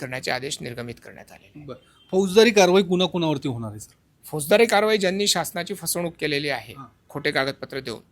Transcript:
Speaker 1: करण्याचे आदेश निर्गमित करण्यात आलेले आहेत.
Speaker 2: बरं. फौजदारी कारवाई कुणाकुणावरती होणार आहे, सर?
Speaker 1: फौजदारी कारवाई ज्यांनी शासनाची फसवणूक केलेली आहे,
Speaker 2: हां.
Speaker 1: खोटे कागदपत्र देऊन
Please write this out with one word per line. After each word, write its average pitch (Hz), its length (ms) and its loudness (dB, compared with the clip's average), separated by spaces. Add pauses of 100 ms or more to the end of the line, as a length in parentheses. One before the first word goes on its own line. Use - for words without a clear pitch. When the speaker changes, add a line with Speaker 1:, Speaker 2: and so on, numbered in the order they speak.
Speaker 1:
करण्याचे 127 300 -6
आदेश 131 300 -6
निर्गमित 120 340 -10
करण्यात - 360 -20
आलेले - 240 -20
आहेत. 143 120 -20
Speaker 2:
बरं. - 440 -20
फौजदारी 196 400 6
कारवाई 196 320 6
कुणाकुणावरती 175 640 0
होणार 113 240 -6
आहे, 104 80 -14
सर? - 140 -20 (320)
Speaker 1:
फौजदारी 165 400 2
कारवाई 214 320 2
ज्यांनी 196 300 0
शासनाची 175 460 -2
फसवणूक 170 460 -6
केलेली 147 300 -2
आहे, 117 280 -8
Speaker 2:
हां. 135 80 -16 (240)
Speaker 1:
खोटे 147 220 -4
कागदपत्र 135 480 -4
देऊन 120 200 -10 (120)